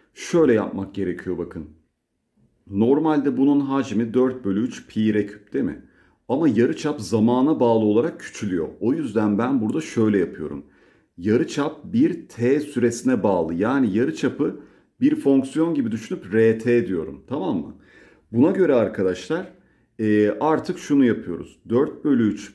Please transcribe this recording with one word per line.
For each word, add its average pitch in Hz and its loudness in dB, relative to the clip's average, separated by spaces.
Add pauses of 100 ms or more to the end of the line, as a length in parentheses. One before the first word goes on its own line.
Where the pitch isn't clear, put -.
(140)
Şöyle 156 2
yapmak 98 -4
gerekiyor 90 -4
bakın. 85 -10 (1040)
Normalde 139 2
bunun 143 4
hacmi 120 -2
dört 127 0
bölü 98 0
üç - -6
pi 110 0
R 104 0
küp - -18
değil 135 -2
mi? 78 -8 (460)
Ama 151 0
yarıçap 127 0
zamana 120 2
bağlı 113 2
olarak 120 2
küçülüyor. 90 -6 (120)
O 120 0
yüzden 107 0
ben 123 0
burada 110 -2
şöyle 107 0
yapıyorum. 73 -4 (520)
Yarıçap 117 -2
bir 160 0
t 127 0
süresine 120 -2
bağlı. 87 0
Yani 107 0
yarıçapı 147 -2 (420)
bir 147 2
fonksiyon 143 0
gibi 120 -2
düşünüp 113 -8
R 113 4
T 120 2
diyorum. 82 -6
Tamam 147 -4
mı? - -8 (560)
Buna 135 4
göre 180 4
arkadaşlar, 107 0 (460)
e, 104 4 (100)
artık 156 0
şunu 139 2
yapıyoruz. 87 -4 (100)
Dört 143 0
bölü 120 4
üç - -4